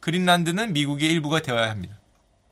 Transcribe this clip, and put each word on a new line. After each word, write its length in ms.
그린란드는 720
미국의 400
일부가 280
되어야 300
합니다. 280